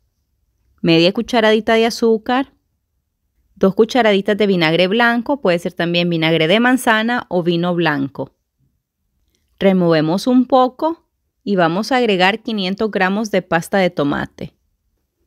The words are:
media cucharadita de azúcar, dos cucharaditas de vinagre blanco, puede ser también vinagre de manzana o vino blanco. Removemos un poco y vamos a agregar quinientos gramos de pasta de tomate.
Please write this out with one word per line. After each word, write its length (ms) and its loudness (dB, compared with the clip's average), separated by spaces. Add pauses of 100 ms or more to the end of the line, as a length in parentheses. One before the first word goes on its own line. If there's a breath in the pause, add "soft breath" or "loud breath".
(800)
media 300 4
cucharadita 640 0
de 120 2
azúcar, 680 -2 (1000)
dos 200 0
cucharaditas 640 2
de 100 0
vinagre 400 2
blanco, 540 -2
puede 180 0
ser 140 -8
también 360 -2
vinagre 380 0
de 120 2
manzana 720 0
o 140 -2
vino 300 -2
blanco. 600 -4 (1200)
Removemos 680 2
un 180 4
poco 640 -2 (340)
y 120 -2
vamos 360 0
a 60 0
agregar 460 0
quinientos 480 -4
gramos 400 -2
de 100 0
pasta 380 -2
de 100 2
tomate. 640 -6 (720)